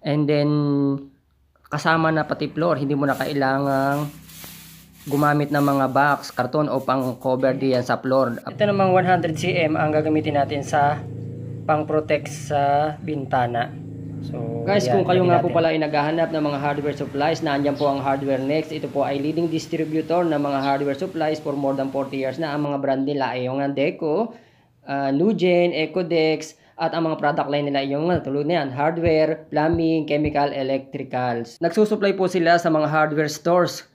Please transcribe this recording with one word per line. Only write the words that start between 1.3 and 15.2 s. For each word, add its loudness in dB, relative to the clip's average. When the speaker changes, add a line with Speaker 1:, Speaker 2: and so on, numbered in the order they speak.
Speaker 1:
kasama 2
na 0
pati -4
floor. 0
Hindi -2
mo 0
na 2
kailangang 0
gumamit 2
ng 4
mga 2
box, 2
karton 0
o -2
pang 0
cover 2
diyan 0
sa 0
floor. 0
Ito 0
namang 2
one 4
hundred 2
C -2
M 0
ang 0
gagamitin 2
natin -4
sa 2
pang-protect 0
sa 0
bintana. -2
So, -6
guys, 2
Speaker 2:
yan, 4
Speaker 1:
kung 2
kayo 4